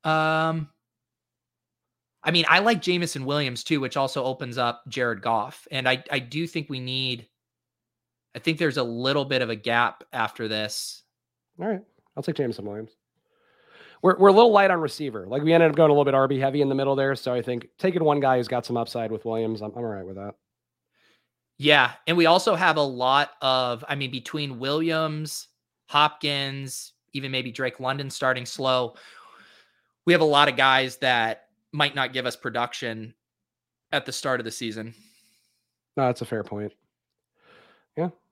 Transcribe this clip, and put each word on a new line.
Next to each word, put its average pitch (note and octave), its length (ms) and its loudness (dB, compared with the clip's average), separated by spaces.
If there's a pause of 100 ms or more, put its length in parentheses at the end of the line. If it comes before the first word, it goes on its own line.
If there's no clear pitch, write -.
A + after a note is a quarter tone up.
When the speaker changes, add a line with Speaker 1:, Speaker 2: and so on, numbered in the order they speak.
Speaker 1:
Um, D#3+ 640 0 (1500)
I D#3+ 80 2
mean, E3+ 180 2
I E3 120 6
like G#3+ 200 2
Jameson F3 460 -2
Williams, C#3 360 -2
too, D#3+ 160 0
which C3+ 200 -4
also C3+ 260 -2
opens B2+ 340 -6
up A#2+ 300 -2
Jared A#2 320 -2
Goff. A2+ 500 -2
And C3 160 -4
I, B2+ 240 0
I C#3+ 80 -2
do C3+ 280 -6
think D#3 240 -8
we C3 100 -8
need, B2+ 460 -6 (1080)
I B2 40 -12
think D#3 200 -2
there's D3 200 0
a C3+ 40 0
little B2+ 440 -2
bit C3+ 160 0
of A#2 80 -4
a A2+ 60 -4
gap A#2 480 0 (100)
after A2+ 340 -4
this. G#2+ 540 -8 (560)
Speaker 2:
All E3+ 80 -8
right. G#3 160 -4 (340)
I'll D3 60 -10
take D#3+ 140 -4
Jameson A#2 280 -6
Williams. G#2 320 -12 (1040)
We're, F3+ 180 4
we're G3 100 10
a G3 40 10
little A3+ 180 10
light G3+ 200 6
on F3 100 0
receiver. C3+ 460 -6
Like, B2+ 160 -4
we D#3+ 100 4
ended E3 180 8
up D3 60 -4
going D#3 140 6
a - 20 6
little C#3+ 140 6
bit C#3 80 2
R C3+ 120 4
B C3+ 120 0
heavy C3+ 240 0
in C#3 80 2
the C#3 40 0
middle C3+ 220 0
there. C3+ 200 0
So B2+ 180 -4
I B2 80 -2
think A#2+ 340 -6
taking F3+ 260 -2
one D3 160 4
guy C3 200 2
who's A#2 100 -2
got B2 160 -4
some B2 140 -4
upside A2+ 340 -6
with G#2+ 140 -8
Williams, A2+ 340 -4
I'm, G#2+ 120 -10
I'm A#2+ 120 -10
all - 0 -
right G2+ 220 -8
with F#2+ 100 -14
that. G2+ 200 -12 (1200)
Speaker 1:
Yeah. C#3 360 4 (140)
And E3 100 0
we F3 80 4
also F3+ 300 4
have E3 240 2
a D3 40 2
lot C3+ 500 0 (100)
of, B2+ 440 0
I C#3+ 80 -4
mean, C#3 160 -6
between C3 480 -8
Williams, D#3 920 -4 (400)
Hopkins, C#3 1080 -2 (180)
even C3+ 180 -8
maybe B2+ 220 -6
Drake B2+ 280 -6
London C3+ 280 -4
starting B2+ 380 -2
slow, B2+ 480 -2 (1120)
we E3+ 80 6
have D#3+ 80 4
a - 20 4
lot D3 240 6
of B2+ 80 -2
guys C3 420 4
that A#2 500 0 (240)
might D3 220 -2
not C3 200 -4
give B2+ 100 -4
us A#2+ 100 -4
production A#2+ 800 -6 (800)
at C#3+ 140 -2
the C3 60 -10
start B2+ 280 -2
of A#2 40 -10
the A2+ 60 -8
season. A2 440 -10 (1040)
Speaker 2:
No, C3+ 80 2
that's B2 160 -2
a A#2 40 -6
fair A2 160 -6
point. G#2 300 -8 (1200)
Yeah. E3+ 140 -4 (240)